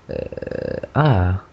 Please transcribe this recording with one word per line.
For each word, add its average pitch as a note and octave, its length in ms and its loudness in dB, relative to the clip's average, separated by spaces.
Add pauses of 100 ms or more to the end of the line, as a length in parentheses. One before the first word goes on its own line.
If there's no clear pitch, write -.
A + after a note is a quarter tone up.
Euh, G1+ 60 -6 (800)
ah, F#2+ 400 4 (180)